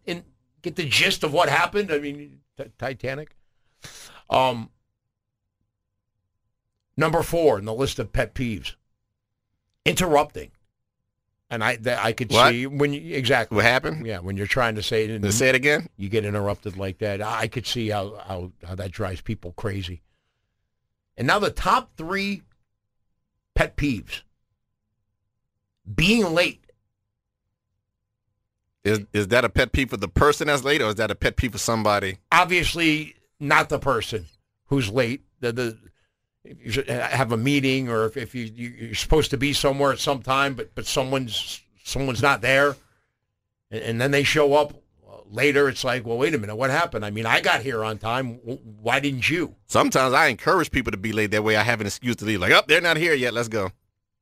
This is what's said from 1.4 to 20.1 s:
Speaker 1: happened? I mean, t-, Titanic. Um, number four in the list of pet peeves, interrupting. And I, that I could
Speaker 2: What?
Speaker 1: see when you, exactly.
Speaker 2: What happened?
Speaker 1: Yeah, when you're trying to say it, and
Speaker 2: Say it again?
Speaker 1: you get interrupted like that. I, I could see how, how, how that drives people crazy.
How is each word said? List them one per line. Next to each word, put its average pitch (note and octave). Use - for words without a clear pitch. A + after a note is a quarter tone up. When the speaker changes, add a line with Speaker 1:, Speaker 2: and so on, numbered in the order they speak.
Speaker 1:
happened? F3
I D3
mean, C#3+
t-, C#3+
Titanic. C3+
Um, B2
number D#3+
four D#3
in G2+
the A2
list B2+
of A#2
pet B2
peeves, A2+
interrupting. D3+
And A2+
I, A#2+
that A2+
I A2+
could A#2
Speaker 2:
What? B2
Speaker 1:
see B2
when C#3+
you, D#3+
exactly. B2
Speaker 2:
What G#2
happened? C3+
Speaker 1:
Yeah, G2+
when F#2+
you're G2+
trying A#2
to G#2+
say A2
it, G#2+
and G2+
Speaker 2:
Say C3
it C3
again? D3
Speaker 1:
you G2
get G#2
interrupted G2+
like G2
that. G2+
I, A2
I A2+
could A2+
see A2+
how, G#2
how, F#2
how F2+
that G2
drives F#2
people F#2
crazy. F#2+